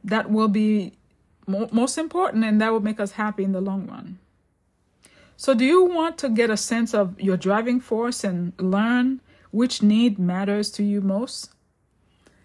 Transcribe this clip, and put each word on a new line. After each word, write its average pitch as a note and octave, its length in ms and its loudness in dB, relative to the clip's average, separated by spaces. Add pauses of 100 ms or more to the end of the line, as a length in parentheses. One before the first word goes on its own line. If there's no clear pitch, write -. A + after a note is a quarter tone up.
that G#3+ 260 -2
will G#3+ 180 4
be G#3+ 440 2 (540)
mo-, G3 260 -4
most A#3+ 260 0
important, D#4+ 460 0
and G#3+ 160 2
that A3 120 2
will A3+ 80 0
make G#3+ 200 -4
us G3 120 -4
happy G#3+ 300 -4
in G3 100 0
the F#3 80 -2
long G3 260 -6
run. - 320 -16 (1160)
So - 180 2
do A#3 100 4
you E4+ 180 6
want E4 360 0
to C#4 100 -4
get A3+ 220 2
a G#3+ 80 0
sense A#3 340 -2
of G3 260 0
your F#3+ 200 0
driving A3 420 0
force A#3+ 420 -4
and F3 380 -4
learn A#3 640 0 (280)
which A#3+ 320 0
need G#3+ 360 4
matters G3 540 0
to G#3 100 -4
you G3+ 180 0
most? G3 500 -4 (960)